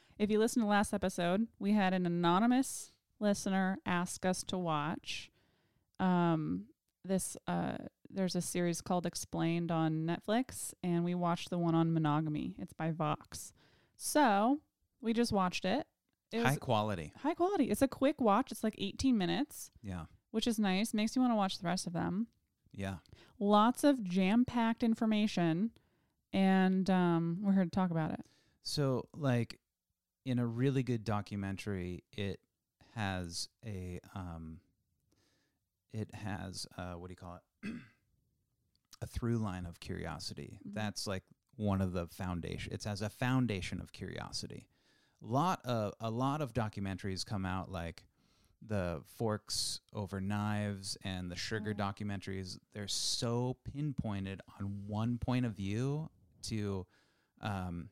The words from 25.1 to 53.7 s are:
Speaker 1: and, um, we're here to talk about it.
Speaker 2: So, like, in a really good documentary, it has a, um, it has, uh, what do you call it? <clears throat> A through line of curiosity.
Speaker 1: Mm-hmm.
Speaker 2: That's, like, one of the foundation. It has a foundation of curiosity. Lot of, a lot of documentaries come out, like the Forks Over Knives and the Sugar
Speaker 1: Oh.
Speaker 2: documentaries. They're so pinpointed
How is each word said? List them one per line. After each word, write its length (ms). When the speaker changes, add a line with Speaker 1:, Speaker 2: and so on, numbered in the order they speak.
Speaker 1:
and, 560
um, 540
we're 100
here 120
to 60
talk 200
about 220
it. 120
Speaker 2:
So, 520
like, 440
in 140
a 80
really 360
good 220
documentary, 1000
it 240
has 560
a, 340
um, 460
it 220
has, 520
uh, 160
what 140
do 40
you 40
call 220
it? 140
<clears throat> 60
A 40
through 320
line 280
of 140
curiosity. 840
Speaker 1:
Mm-hmm. 80
Speaker 2:
That's, 340
like, 160
one 260
of 100
the 140
foundation. 680
It 120
has 180
a 80
foundation 720
of 100
curiosity. 760
Lot 460
of, 340
a 80
lot 320
of 140
documentaries 720
come 180
out, 260
like 340
the 380
Forks 640
Over 280
Knives 800
and 300
the 40
Sugar 400
Speaker 1:
Oh. 60
Speaker 2:
documentaries. 760
They're 120
so 800
pinpointed 760